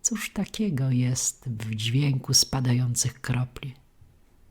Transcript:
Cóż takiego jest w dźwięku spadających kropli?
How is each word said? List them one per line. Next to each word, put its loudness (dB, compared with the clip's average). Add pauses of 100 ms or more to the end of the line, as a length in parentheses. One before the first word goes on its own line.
Cóż -4
takiego 0
jest 0
w -4
dźwięku 0
spadających 2
kropli? -4 (760)